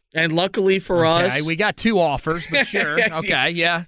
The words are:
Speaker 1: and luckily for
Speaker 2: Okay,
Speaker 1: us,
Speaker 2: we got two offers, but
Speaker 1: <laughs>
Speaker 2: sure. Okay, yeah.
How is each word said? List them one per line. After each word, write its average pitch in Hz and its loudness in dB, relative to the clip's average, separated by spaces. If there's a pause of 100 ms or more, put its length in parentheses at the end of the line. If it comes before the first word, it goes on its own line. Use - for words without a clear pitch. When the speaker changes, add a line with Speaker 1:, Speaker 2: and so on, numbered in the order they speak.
(140)
Speaker 1:
and 160 0
luckily 190 2
for 180 0
Speaker 2:
Okay, 165 2
Speaker 1:
us, - -2
Speaker 2:
we 165 -4
got 202 -2
two 220 0
offers, 160 -2
but 277 0
Speaker 1:
<laughs> - -8
Speaker 2:
sure. 156 -2 (200)
Okay, 160 0
yeah. 170 0